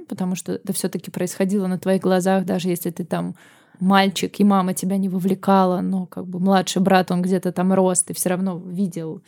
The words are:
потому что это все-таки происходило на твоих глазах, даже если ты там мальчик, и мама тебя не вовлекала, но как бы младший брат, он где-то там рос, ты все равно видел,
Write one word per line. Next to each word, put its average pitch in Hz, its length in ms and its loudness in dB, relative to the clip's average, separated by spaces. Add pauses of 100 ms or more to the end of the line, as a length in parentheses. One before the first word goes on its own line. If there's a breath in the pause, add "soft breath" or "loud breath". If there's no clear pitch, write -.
потому 185 280 -4
что 180 160 -8
это 190 200 -6
все-таки 185 380 -6
происходило 190 560 -2
на 185 120 -2
твоих 190 240 0
глазах, 185 420 2
даже 185 240 -2
если 175 220 -4
ты 175 140 -8
там 175 300 -6 (460 soft breath)
мальчик, 190 600 2
и 202 40 4
мама 190 300 2
тебя 185 220 -2
не 190 120 -2
вовлекала, 190 720 2
но 185 260 -2
как 185 200 -12
бы 180 140 -8
младший 190 420 2
брат, 185 280 4
он 180 120 0
где-то 185 300 0
там 185 200 0
рос, 185 320 2
ты - 100 -10
все - 160 -2
равно 185 280 -2
видел, 175 680 -6